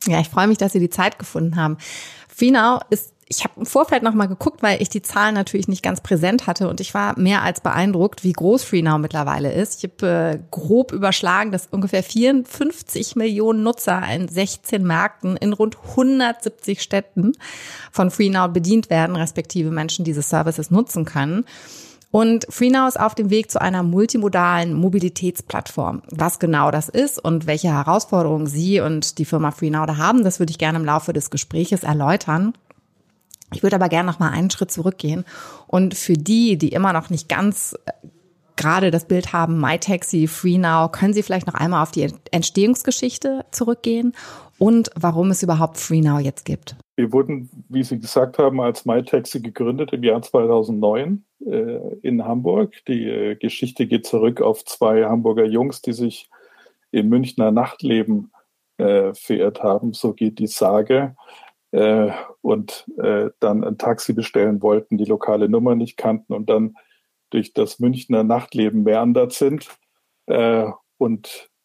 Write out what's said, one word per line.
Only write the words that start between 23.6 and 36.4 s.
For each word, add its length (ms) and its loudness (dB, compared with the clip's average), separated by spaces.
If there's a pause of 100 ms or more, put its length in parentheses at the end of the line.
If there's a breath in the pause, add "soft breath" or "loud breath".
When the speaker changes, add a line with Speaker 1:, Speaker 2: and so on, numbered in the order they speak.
Speaker 1:
einer 220 0
multimodalen 880 2
Mobilitätsplattform. 1400 -2
Was 300 -2
genau 320 2
das 180 -2
ist 340 -2
und 220 0
welche 220 0
Herausforderungen 800 2
Sie 320 0
und 400 -2
die 60 -2
Firma 260 0
Freenow 340 -2
da 120 -2
haben, 260 4
das 160 0
würde 100 0
ich 80 -10
gerne 220 -2
im 60 -4
Laufe 280 0
des 160 -4
Gespräches 540 -2
erläutern. 680 0 (1000)
Ich 120 -8
würde 140 2
aber 120 2
gerne 160 0
noch 140 -4
mal 100 2
einen 220 0
Schritt 180 -4
zurückgehen. 560 -4 (400 loud breath)
Und 300 0
für 180 0
die, 460 2